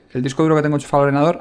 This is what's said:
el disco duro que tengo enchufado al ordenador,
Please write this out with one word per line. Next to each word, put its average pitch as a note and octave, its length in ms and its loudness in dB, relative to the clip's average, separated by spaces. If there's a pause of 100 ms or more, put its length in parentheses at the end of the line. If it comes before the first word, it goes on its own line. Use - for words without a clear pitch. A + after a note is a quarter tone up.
(140)
el B2+ 100 -6
disco C3 180 -4
duro D#3+ 140 2
que D3+ 80 0
tengo D3 140 -2
enchufado C#3+ 260 0
al C#3+ 60 2
ordenador, C#3+ 320 2